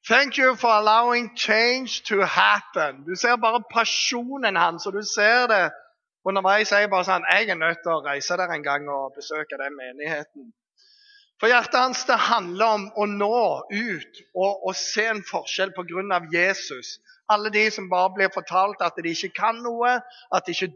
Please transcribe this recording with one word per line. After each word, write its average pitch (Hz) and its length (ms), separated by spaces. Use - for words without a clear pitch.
Thank 254 300
you 262 180
for 240 120
allowing 226 680
change 240 720
to 202 120
happen. 175 840
Du 180 100
ser 240 200
bare 226 260
pasjonen 240 800
hans, 170 300
og 196 80
du 202 80
ser 220 460
det 185 240
underveis. 196 460
Jeg 202 120
er 202 100
bare 180 120
sånn, 180 240
jeg 202 200
er 170 100
nødt 165 240
til 170 100
å 156 120
reise 143 340
der 175 160
en 147 100
gang 143 240
og 135 280
besøke 147 440
den 139 160
menigheten. 139 720
For 214 80
hjertet 240 320
hans, 254 300
det 247 100
handler 190 460
om 196 80
å 208 100
nå 208 360
ut 202 540
og, 190 320
og 190 100
se - 320
en 214 220
forskjell 190 480
på 180 140
grunn 190 200
av 175 220
Jesus. 170 640
Alle 214 240
de 214 180
som 202 200
bare 185 260
blir 190 160
fortalt 190 480
at 175 160
de 165 160
ikke 180 240
kan 226 260
noe, 240 300
at - 160
de 170 80
ikke 185 180